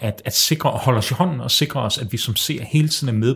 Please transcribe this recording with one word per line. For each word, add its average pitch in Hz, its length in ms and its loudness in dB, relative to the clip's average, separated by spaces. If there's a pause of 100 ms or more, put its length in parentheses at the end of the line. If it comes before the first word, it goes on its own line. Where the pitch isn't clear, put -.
at, 107 240 -4
at - 100 -6
sikre 156 380 2
og 110 60 -2
holde 123 200 4
os - 120 0
i 127 40 0
hånden 165 260 0
og 120 100 -4
sikre 143 300 0
os, 107 180 -2
at 113 140 -6
vi 120 40 -4
som 110 200 -2
ser - 280 -4
hele 151 240 2
tiden 135 260 -2
er 107 40 2
med 120 180 2